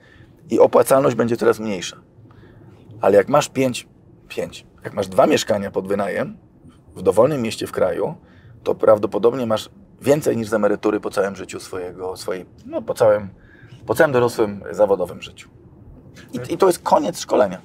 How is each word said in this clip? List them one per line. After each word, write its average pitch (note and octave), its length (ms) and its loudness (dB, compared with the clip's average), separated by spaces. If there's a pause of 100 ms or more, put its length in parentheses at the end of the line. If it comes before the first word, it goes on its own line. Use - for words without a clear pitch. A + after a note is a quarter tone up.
(500)
i - 100 2
opłacalność C3+ 560 4
będzie A#2 220 0
coraz A2+ 220 2
mniejsza. G2+ 380 -8 (1040)
Ale G2+ 160 4
jak G2 120 4
masz C#3+ 200 2
pięć, C3 380 -4 (400)
pięć, - 380 -10 (180)
jak - 100 -12
masz G2 140 -4
dwa F#2+ 200 4
mieszkania G#2 440 0
pod F#2+ 160 -4
wynajem G2 500 -4 (580)
w G2+ 60 -16
dowolnym A#2 400 4
mieście A2 260 -6
w - 40 -14
kraju, F#2 440 -2 (480)
to G2 120 -2
prawdopodobnie A2 680 2
masz A2 240 -4 (320)
więcej C3 360 0
niż A2+ 100 -4
z G#2+ 60 -4
emerytury G#2 460 0
po G#2 100 -8
całym G2 260 -2
życiu F2+ 240 -14
swojego, F#2 580 -12
swojej, F#2 280 -10 (200)
no, D4 160 -10
po - 120 -8
całym, G#2 360 2 (560)
po A2 100 -2
całym D#3 160 4
dorosłym, A#2 600 0
zawodowym F#2 500 0
życiu. - 280 -20 (840)
I, B2+ 200 -8
i - 40 -2
to G3 100 4
jest - 160 0
koniec - 360 0
szkolenia. G3 460 0